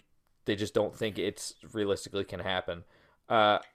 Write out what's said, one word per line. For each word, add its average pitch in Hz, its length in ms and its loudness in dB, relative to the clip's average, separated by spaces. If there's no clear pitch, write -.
they 110 100 0
just 101 180 -4
don't 104 220 2
think 104 240 -4
it's 98 340 -4
realistically 98 520 -2
can 95 160 -10
happen. 90 440 -4
Uh, 107 300 6